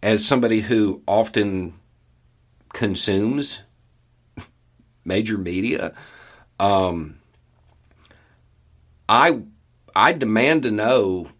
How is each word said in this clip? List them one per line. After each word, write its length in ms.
as 240
somebody 360
who 460
often 680
consumes 880
major 320
media, 560
um, 580
I, 320
I 160
demand 500
to 80
know 680